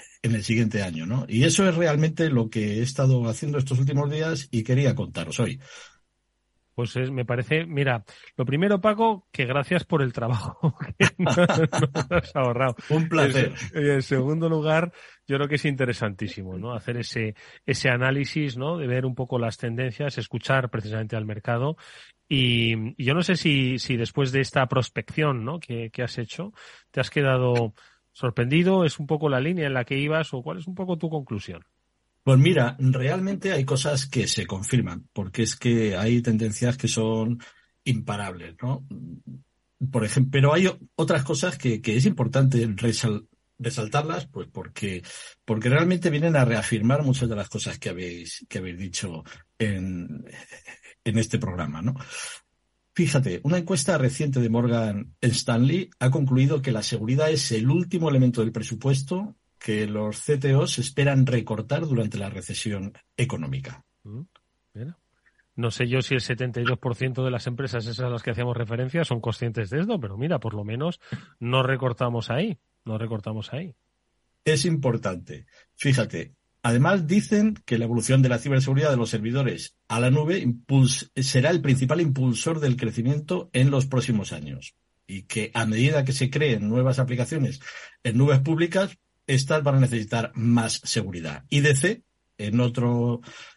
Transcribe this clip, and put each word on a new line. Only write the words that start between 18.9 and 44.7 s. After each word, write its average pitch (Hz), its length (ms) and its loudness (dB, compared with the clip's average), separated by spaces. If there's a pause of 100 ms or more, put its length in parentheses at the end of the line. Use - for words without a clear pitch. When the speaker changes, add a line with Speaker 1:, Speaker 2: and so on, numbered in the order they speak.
Speaker 2:
un 127 100 -4
poco 127 240 -4
las 113 180 -4
tendencias, 127 600 -6
escuchar 123 520 -2
precisamente 110 460 -6
al 110 100 -4
mercado. 120 520 -2 (500)
Y, 117 480 2 (260)
y 123 40 -2
yo 131 80 4
no 175 80 2
sé 175 160 2
si, 131 420 2
si - 160 -4
después 127 380 0
de 135 80 2
esta 135 240 2
prospección, 131 800 -2
¿no?, 156 160 -6
que, 117 300 -8
que 123 120 -6
has - 140 -6
hecho, 151 340 -8 (400)
te - 80 -2
has 131 100 0
quedado 127 640 2 (380)
sorprendido. 160 720 2
¿Es 151 160 0
un 147 80 -8
poco 151 220 0
la 131 100 2
línea 160 280 0
en 135 60 -2
la 123 120 0
que 135 140 -4
ibas 151 340 0
o 127 80 -6
cuál 160 160 -10
es 170 100 -14
un 185 80 -10
poco 185 220 -4
tu 165 120 -4
conclusión? 110 540 -8 (600)
Speaker 1:
Pues 131 160 8
mira, 139 400 6
realmente 170 720 0
hay 139 140 0
cosas 139 420 -2
que 110 180 -2
se 92 220 -4
confirman, 95 640 -4
porque 98 300 -4
es - 120 -2
que 113 400 0
hay 117 280 2
tendencias 113 520 0
que - 120 -2
son 113 520 0 (440)
imparables, 101 800 -4
¿no? 135 200 -4 (1080)
Por 120 120 0
ejemplo, 131 280 2
pero 139 240 6
hay 185 100 6
o-, 175 140 0 (160)
otras 160 280 2
cosas 170 360 -2
que, 110 240 0
que 110 140 0
es 135 100 4
importante 131 580 4
resal-, 107 600 -2 (320)
resaltarlas, 131 640 -4
pues - 260 -12
porque, 92 520 -8 (400)